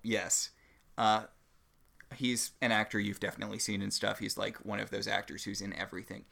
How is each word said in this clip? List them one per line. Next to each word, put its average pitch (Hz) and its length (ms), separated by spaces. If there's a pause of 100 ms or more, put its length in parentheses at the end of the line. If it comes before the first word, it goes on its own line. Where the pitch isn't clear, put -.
yes. 104 480 (460)
Uh, 110 260 (920)
he's 123 360 (100)
an 123 100
actor 107 280
you've 101 200
definitely 101 400
seen 101 220
and 101 100
stuff. - 280
He's, 107 180
like, 107 200
one - 220
of 107 120
those 104 160
actors - 360
who's 101 180
in 98 120
everything. - 580